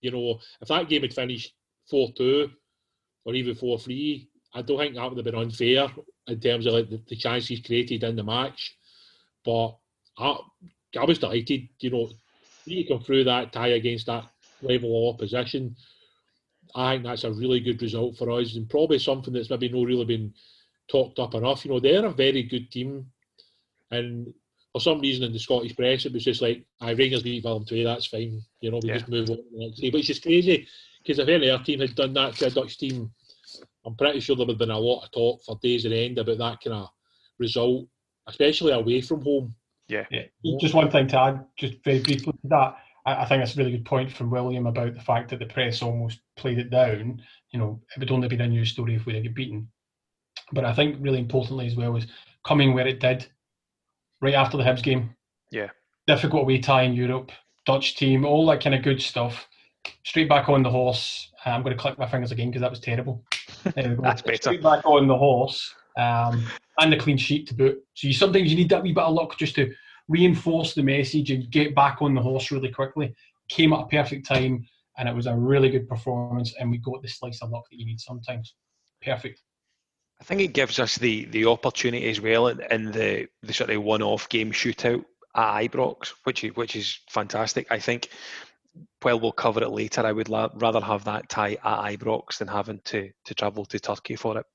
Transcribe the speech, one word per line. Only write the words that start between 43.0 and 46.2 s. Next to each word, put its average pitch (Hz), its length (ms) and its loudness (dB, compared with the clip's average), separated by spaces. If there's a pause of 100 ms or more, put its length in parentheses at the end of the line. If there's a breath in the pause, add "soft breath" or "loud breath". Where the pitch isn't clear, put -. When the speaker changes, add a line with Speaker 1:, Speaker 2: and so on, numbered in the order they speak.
Speaker 3:
I, 135 180 0
I - 20 -2
think 135 160 2
that's 117 140 -2
a - 20 -6
really 127 140 2
good 120 140 -4
point 131 260 0
from 120 200 -6
William 123 360 -2
about 117 260 -2
the 117 80 -16
fact 117 280 0
that 120 100 -8
the 120 60 -8
press 120 360 -2
almost 120 400 -4 (160)